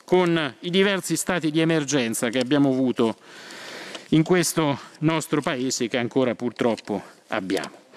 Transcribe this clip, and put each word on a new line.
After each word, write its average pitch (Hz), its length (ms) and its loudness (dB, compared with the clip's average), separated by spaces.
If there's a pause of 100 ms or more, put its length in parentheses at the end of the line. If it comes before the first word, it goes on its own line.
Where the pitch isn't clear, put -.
(120)
con 165 480 2
i 175 100 -8
diversi 190 460 0
stati 160 360 -2
di 160 100 2
emergenza 139 680 0
che 117 120 0
abbiamo 139 300 4
avuto 127 460 2 (920)
in 156 140 6
questo 160 540 0 (220)
nostro 156 400 0
paese, 131 480 -2
che 131 100 -2
ancora 120 380 0
purtroppo 110 640 -2 (280)
abbiamo. 92 420 -4 (260)